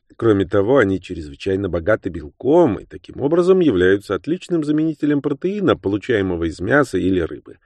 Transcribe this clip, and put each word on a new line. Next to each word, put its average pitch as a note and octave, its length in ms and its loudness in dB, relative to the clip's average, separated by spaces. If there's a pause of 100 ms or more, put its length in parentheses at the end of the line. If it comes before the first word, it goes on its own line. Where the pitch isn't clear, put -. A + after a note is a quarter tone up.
(180)
Кроме G2+ 300 2
того, A2 320 2
они F#2+ 200 2
чрезвычайно F2+ 680 -6
богаты F2 400 -2
белком B2 680 0
и - 60 -16
таким - 360 -16
образом F3 380 2
являются G2 560 2
отличным E3+ 480 -4
заменителем D3+ 580 0
протеина, D3+ 560 -2
получаемого F#2+ 680 -2
из D#2 140 -6
мяса A#2 380 0
или F2+ 220 0
рыбы. D2 460 -8